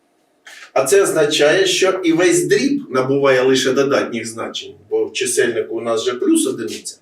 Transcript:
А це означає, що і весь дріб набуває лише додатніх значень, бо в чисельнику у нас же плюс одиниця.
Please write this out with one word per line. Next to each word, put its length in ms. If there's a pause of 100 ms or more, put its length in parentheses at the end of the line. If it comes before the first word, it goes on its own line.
(720)
А 120
це 180
означає, 640
що 380
і 80
весь 320
дріб 460
набуває 520
лише 300
додатніх 540
значень, 480 (160)
бо 160
в 60
чисельнику 640
у 40
нас 240
же 100
плюс 320
одиниця. 560